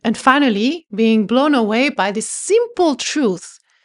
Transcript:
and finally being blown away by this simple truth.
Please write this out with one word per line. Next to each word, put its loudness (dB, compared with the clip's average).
and -2
finally 2
being 2
blown 2
away 0
by -2
this -8
simple 0
truth. -4